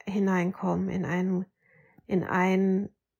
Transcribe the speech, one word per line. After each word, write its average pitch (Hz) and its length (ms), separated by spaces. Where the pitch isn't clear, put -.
hineinkommen, 185 840
in 185 160
einen, 185 420
in 185 180
einen, 190 720